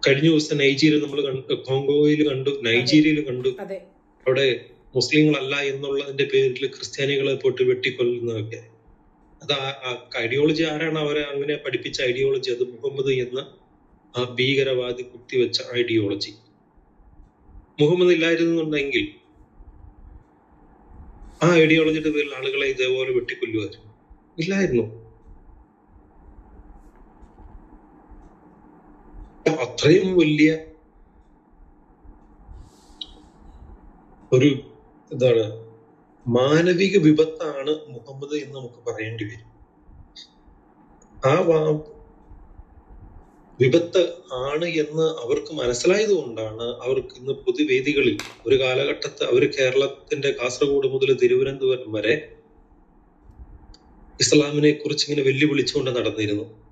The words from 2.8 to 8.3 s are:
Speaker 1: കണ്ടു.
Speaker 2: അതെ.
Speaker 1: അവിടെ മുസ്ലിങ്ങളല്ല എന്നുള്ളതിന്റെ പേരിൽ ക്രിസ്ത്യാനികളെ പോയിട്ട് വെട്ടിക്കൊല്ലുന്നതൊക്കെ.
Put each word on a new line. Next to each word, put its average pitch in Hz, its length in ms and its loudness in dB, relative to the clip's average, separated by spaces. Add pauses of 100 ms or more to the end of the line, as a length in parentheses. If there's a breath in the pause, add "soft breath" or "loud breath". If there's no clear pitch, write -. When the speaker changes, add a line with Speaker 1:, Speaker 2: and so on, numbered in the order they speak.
Speaker 1:
കണ്ടു. 127 240 -4 (120)
Speaker 2:
അതെ. 190 260 -12 (400)
Speaker 1:
അവിടെ 131 380 2 (300)
മുസ്ലിങ്ങളല്ല 143 640 2
എന്നുള്ളതിന്റെ 139 680 -4
പേരിൽ 135 420 0
ക്രിസ്ത്യാനികളെ 139 680 -4
പോയിട്ട് 131 280 0
വെട്ടിക്കൊല്ലുന്നതൊക്കെ. 120 1040 -2 (760)